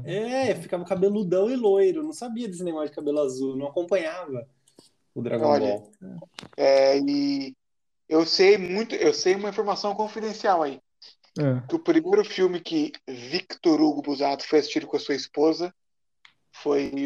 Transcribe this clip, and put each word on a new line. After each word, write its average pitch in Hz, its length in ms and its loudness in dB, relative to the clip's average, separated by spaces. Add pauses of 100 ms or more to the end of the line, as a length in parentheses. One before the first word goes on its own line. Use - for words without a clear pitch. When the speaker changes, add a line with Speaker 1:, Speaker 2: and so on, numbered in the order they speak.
Speaker 1:
É, 226 520 -2
ficava 175 280 -8
cabeludão 196 640 0
e 254 60 -2
loiro. 196 480 2
Não 151 100 -6
sabia 233 360 -8
desse 180 160 -10
negócio 156 240 -4
de - 60 -16
cabelo 147 260 -2
azul, 135 360 -2
não 143 120 -6
acompanhava 170 800 -4 (680)
o 123 80 -6
Dragon 117 240 -2
Speaker 2:
Olha, 143 360 2 (180)
Speaker 1:
Ball. - 280 -16 (280)
Speaker 2:
é, 135 420 6
e... 143 560 -2 (540)
Eu 160 180 4
sei 190 320 6
muito, 185 380 -4
eu 151 180 4
sei 185 220 2
uma 202 140 -6
informação 202 440 -2
confidencial 208 720 -2
aí. 139 160 -6 (580)
Speaker 3:
É. 131 300 0
Speaker 2:
Que 170 80 0
o - 20 -8
primeiro 208 460 2
filme - 340 0
que 160 320 -2 (160)
Victor 143 720 -2
Hugo 147 220 2
Busato 139 420 -2
foi 156 140 2
assistir 143 280 0
com - 100 -2
a 151 40 -4
sua 147 140 -4
esposa 156 580 0 (880)
foi 143 280 -2 (160)